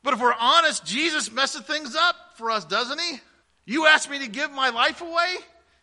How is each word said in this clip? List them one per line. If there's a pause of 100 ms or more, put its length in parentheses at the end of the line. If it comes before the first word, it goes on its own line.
But
if
we're
honest,
Jesus
messes
things
up
for
us,
doesn't
he? (460)
"You
asked
me
to
give
my
life
away? (460)